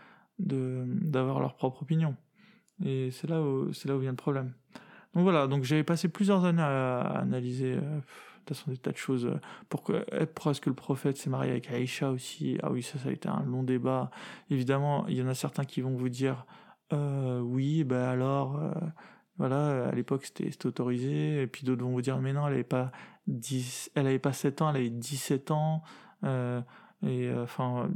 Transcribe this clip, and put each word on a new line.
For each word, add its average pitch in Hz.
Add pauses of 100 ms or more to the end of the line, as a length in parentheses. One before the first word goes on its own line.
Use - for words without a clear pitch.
(400)
de, 127
d'avoir 131
leur 135
propre 131
opinion. 156 (680)
Et 131
c'est -
là 160
où, 143
c'est -
là 139
où 131
vient 131
le 127
problème. 135 (640)
Donc 170
voilà, 170
donc 139
j'avais 147
passé 170
plusieurs 196
années 170
à, 131
à -
analyser, 127
euh, 147
pff, -
de -
toute -
façon, -
des 131
tas -
de -
choses, 127
euh, - (280)
pourquoi, -
eh, -
pourquoi -
est-ce 131
que 139
le 127
prophète 139
s'est -
marié 131
avec 123
Aïcha 127
aussi ? 131
Ah 143
oui, 127
ça, -
ça 131
a -
été -
un -
long 127
débat. 127 (400)
Évidemment, 139
il -
y 127
en 127
a 131
certains 135
qui -
vont 131
vous 127
dire, 127 (460)
euh, 139
oui, 135
bah 127
alors, 135
euh, 156 (640)
voilà, 135
à 127
l'époque, 127
c'était, -
c'était -
autorisé. 135
Et 131
puis -
d'autres 127
vont 127
vous 123
dire, 131
mais 131
non, 147
elle 139
avait 123
pas 127 (360)
dix, 127
elle 143
avait 135
pas 135
sept 139
ans, 156
elle 143
avait 123
dix-sept 131
ans. 156 (420)
Euh, 123 (420)
et, 127
euh, 123
enfin, 123